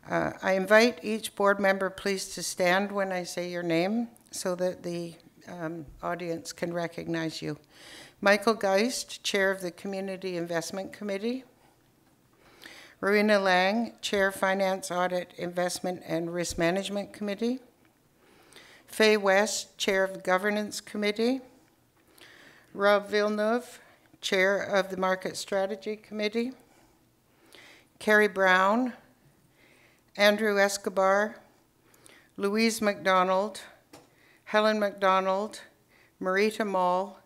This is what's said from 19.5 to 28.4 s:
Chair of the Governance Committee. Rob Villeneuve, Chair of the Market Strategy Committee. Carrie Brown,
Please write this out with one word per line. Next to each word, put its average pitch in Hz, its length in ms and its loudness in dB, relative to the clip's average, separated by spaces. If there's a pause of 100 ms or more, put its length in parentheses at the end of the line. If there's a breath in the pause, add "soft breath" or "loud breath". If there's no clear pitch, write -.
Chair 190 260 0
of 190 100 -4
the 175 60 -12
Governance 202 600 -2
Committee. 220 580 -2 (1300 loud breath)
Rob 202 340 4
Villeneuve, 214 720 -2 (400 soft breath)
Chair 190 420 2
of 190 280 0
the 190 80 -6
Market 185 400 -2
Strategy 208 580 -4
Committee. 214 560 -4 (1500 loud breath)
Carrie 214 280 6
Brown, 190 680 4 (1200 soft breath)